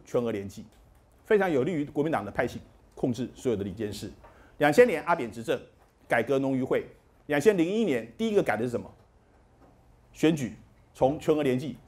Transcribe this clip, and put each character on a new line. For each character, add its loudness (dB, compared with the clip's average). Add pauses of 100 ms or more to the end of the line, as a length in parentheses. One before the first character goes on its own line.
全 -2
额 -2
联 -6
计， -16 (580)
非 2
常 2
有 2
利 -2
于 -2
国 -2
民 -2
党 -2
的 -10
派 -2
系 -8 (340)
控 -2
制 -6
所 -4
有 2
的 -4
理 -6
监 -6
事。 -10 (460)
两 4
千 8
年 0
阿 2
扁 -4
执 -12
政， -2 (520)
改 4
革 0
农 0
渔 0
会。 0 (420)
两 0
千 6
零 4
一 0
年 0 (120)
第 -2
一 -2
个 6
改 0
的 -4
是 -2
什 -4
么？ -12 (1200)
选 2
举 -6 (360)
从 0
全 0
额 2
联 2
计 -8 (100)